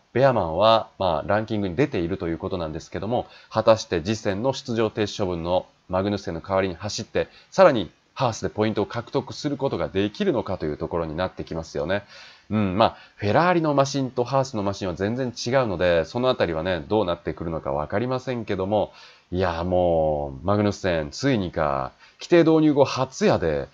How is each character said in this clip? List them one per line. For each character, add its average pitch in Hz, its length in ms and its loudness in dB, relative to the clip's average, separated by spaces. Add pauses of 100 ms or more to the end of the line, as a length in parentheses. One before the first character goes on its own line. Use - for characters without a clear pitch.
(140)
ベ 123 140 2
ア 127 60 4
マ 107 100 0
ン 82 140 -2
は、 110 320 4 (100)
ま 82 260 0
あ、 - 20 -10
ラ 101 120 2
ン 110 80 -6
キ 110 100 -2
ン 101 40 0
グ 98 60 -2
に 85 80 -4
出 147 120 2
て 127 100 -4
い 85 100 -2
る 92 100 -4
と 87 100 -4
い 82 60 -2
う 80 40 -6
こ 92 140 -6
と 92 80 -4
な 80 80 -4
ん 78 60 -6
で 78 60 -6
す - 120 -20
け 85 80 -6
ど 95 80 -6
も、 123 180 -2 (240)
果 110 140 0
た 110 140 6
し - 80 -8
て 87 160 0
次 104 140 0
戦 104 280 -2
の 131 100 0
出 120 220 -6
場 110 160 0
停 107 160 -2
止 - 160 -4
処 92 80 -2
分 85 100 -4
の 87 240 0 (240)
マ 92 140 0
グ 104 80 0
ヌ 101 60 -2
ッ - 20 -4
セ - 100 -10
ン 85 60 -4
の 80 60 -8
代 95 140 -4
わ 95 60 4
り 98 80 0
に 85 60 -8
走 104 260 -8
っ 98 40 -8
て、 - 240 -2 (200)
さ 190 140 4
ら 170 80 8
に 101 180 -2 (240)
ハ 127 160 0
ー 107 40 -4
ス - 80 -10
で - 80 -2
ポ 107 160 0
イ 110 40 0
ン 107 40 -4
ト 107 80 -2
を 98 40 0
獲 - 260 -10
得 127 220 -4
す - 160 -6
る 139 80 -4
こ 135 120 -2
と 110 80 -4
が 80 100 -2
で 98 220 0
き 202 140 -6
る 190 100 0
の 107 100 0
か 92 140 -4
と - 80 -6
い 76 60 -2
う 71 60 -6
と 80 100 -6
こ 85 120 -2
ろ 82 60 -2
に 78 100 -8
な 90 120 -2
っ - 40 -6
て - 120 -10
き - 120 -8
ま 82 80 -6
す - 140 -10
よ 71 80 -2
ね。 98 180 -2 (460)
う 104 80 -2
ん、 95 200 0
ま 110 80 6
あ、 - 120 0 (180)
フ 101 120 -4
ェ 104 60 2
ラ 165 160 4
ー 180 60 4
リ 170 60 2
の 156 120 2
マ 139 120 4
シ 139 160 -2
ン 127 100 -4
と 123 120 0
ハ 135 180 0
ー - 20 2
ス 131 140 -6
の 101 60 -2
マ 101 100 0
シ 101 120 -6
ン 90 40 0
は 87 40 -4
全 98 220 -2
然 131 140 -2
違 - 200 -6 (140)
う 117 40 -2
の 92 100 -2
で、 85 280 4
そ - 140 -6
の 127 100 2
あ 127 60 2
た 101 100 2
り 85 80 0
は 80 80 -2
ね、 87 260 -2
ど 104 160 2
う - 20 0
な 85 100 -2
っ - 80 -14
て 82 100 -4
く 87 100 -8
る 85 60 -6
の 80 120 -6
か 69 100 -6
わ 73 160 -2
か 98 100 -4
り 117 80 -2
ま 127 140 -4
せ 127 160 -6
ん 113 100 -6
け 104 100 -2
ど 95 100 -2
も、 101 260 0 (400)
い 90 80 -2
や、 85 240 0
も 80 800 2
う、 - 20 -4
マ 101 120 2
グ 104 60 2
ヌ 104 60 2
ッ - 40 -2
セ 85 280 -2
ン、 73 80 -6
つ 139 220 -2
い 117 80 2
に 87 120 -4
か。 69 420 -2 (260)
規 - 100 -10
定 170 200 6
導 160 120 6
入 151 120 6
後 135 120 4
初 - 400 -4
や 135 140 4
で、 73 340 -2